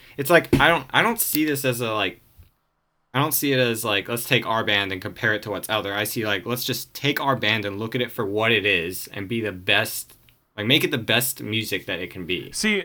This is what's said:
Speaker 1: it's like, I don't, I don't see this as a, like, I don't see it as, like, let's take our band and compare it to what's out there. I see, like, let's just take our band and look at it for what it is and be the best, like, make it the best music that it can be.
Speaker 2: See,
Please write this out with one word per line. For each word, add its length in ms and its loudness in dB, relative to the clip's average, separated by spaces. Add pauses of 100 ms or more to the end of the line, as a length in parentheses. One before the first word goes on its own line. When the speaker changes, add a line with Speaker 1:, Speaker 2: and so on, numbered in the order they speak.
(180)
Speaker 1:
it's 120 -2
like, 180 6 (120)
I 80 8
don't, 220 2
I 120 4
don't 180 0
see 260 0
this 180 0
as 160 0
a, 140 -2
like, 260 -2 (960)
I 60 2
don't 120 0
see 200 2
it 80 4
as, 240 0
like, 240 0
let's 180 -4
take 180 2
our 200 0
band 280 2
and 80 -6
compare 340 -2
it 80 -4
to 80 -6
what's 200 -6
out 140 0
there. 100 -4
I 100 0
see, 220 -4
like, 200 0
let's 180 -4
just 300 -6
take 260 -2
our 160 2
band 280 0
and 140 -6
look 160 -4
at 80 0
it 80 -4
for 160 -4
what 240 2
it 160 4
is 460 0
and 160 -8
be 120 -4
the 120 -2
best, 640 -2 (420)
like, 100 -4
make 160 4
it 80 0
the 80 -2
best 420 0
music 460 -4
that 140 -6
it 100 -8
can 160 -12
be. 260 -4
Speaker 2:
See, 320 0